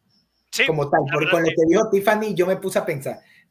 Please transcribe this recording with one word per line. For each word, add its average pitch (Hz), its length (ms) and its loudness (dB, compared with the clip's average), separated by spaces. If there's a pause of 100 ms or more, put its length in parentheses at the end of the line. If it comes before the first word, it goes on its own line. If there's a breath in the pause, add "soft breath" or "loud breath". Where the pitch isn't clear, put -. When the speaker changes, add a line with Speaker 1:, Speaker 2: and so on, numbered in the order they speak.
(520)
Speaker 1:
Sí, 233 140 0
Speaker 2:
Como 147 240 -2
tal, 160 160 2
Speaker 1:
la 135 60 -6
Speaker 2:
porque 160 140 0
Speaker 1:
verdad 185 60 0
Speaker 2:
con 170 100 2
lo 165 60 0
Speaker 1:
sí. 160 80 -2
Speaker 2:
que 165 120 2
dijo 214 220 2
Tiffany, 208 440 0
yo 175 120 0
me 185 100 0
puse 190 220 -4
a 202 80 -2
pensar. 135 340 -8 (300 soft breath)